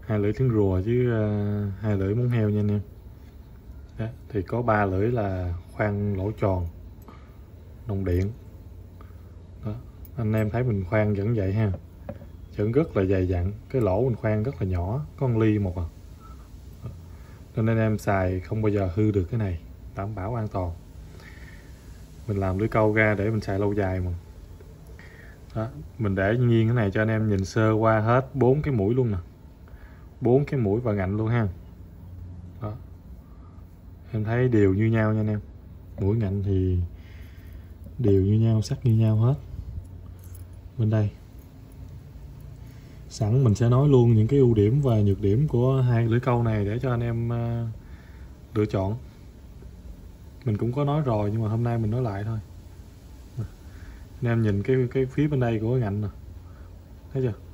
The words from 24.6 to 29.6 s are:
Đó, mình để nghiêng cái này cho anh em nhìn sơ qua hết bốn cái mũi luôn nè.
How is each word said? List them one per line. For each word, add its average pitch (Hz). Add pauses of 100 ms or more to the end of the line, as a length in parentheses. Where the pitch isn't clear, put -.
Đó, 110 (300)
mình 101
để 98
nghiêng 117
cái 120
này 104
cho 107
anh 110
em 110
nhìn 95
sơ 110
qua 110
hết 120
bốn 135
cái 147
mũi 104
luôn 127
nè. 95 (1000)